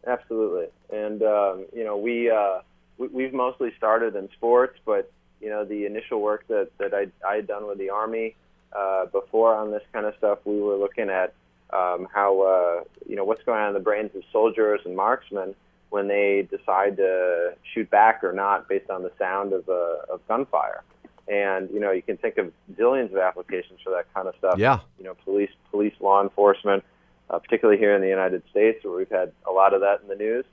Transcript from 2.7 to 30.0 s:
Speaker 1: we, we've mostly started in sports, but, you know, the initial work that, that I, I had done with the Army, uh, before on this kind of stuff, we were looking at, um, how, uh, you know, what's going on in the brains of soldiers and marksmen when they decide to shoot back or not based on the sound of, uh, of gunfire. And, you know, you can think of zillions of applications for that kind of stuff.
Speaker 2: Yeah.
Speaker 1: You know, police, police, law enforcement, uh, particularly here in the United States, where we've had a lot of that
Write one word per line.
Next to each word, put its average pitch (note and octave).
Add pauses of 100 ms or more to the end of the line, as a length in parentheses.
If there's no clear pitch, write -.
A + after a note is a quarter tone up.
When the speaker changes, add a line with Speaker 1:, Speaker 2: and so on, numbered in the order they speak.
Speaker 1:
we, B2+
we've C3
mostly B2+
started A2
in G2
sports, B2
but, G2+ (300)
you G#2+
know, G#2+
the G#2
initial G#2+
work G#2
that, G2+
that G2+
I, G2+ (160)
I G2+
had G#2
done G#2
with G2
the G2
Army, A2+ (380)
uh, F#2+
before A2
on G#2+
this G#2+ (100)
kind G#2+
of G#2+
stuff, G#2
we G#2
were G2+
looking G2+
at, F#2 (380)
um, F2+
how, G2
uh, F2+ (220)
you -
know, G2
what's A2
going A2
on G#2
in G2+
the G2
brains G#2
of F#2 (100)
soldiers G#2+
and F2+
marksmen G2 (360)
when G2+
they G2+
decide G2
to F2+ (180)
shoot A2+
back G#2+
or F2+
not G2
based G2
on F#2
the F2+
sound G2
of, F2+
uh, E2+ (160)
of -
gunfire. D2+ (460)
And, G2
you G#2
know, G2+
you F#2
can G2+
think A2+
of F#2+ (240)
zillions A#2
of F#2+
applications F#2
for F#2+
that F2
kind F#2+
of F2+
stuff. F#2
Speaker 2:
Yeah. A#2 (180)
Speaker 1:
You F#2
know, F#2 (100)
police, G2 (200)
police, G#2
law G2
enforcement, G2 (480)
uh, F2
particularly G#2+
here G#2
in G2
the F#2+
United F#2
States, A2
where F2+
we've F#2
had F#2 (160)
a F#2+
lot F#2+
of G2
that G2+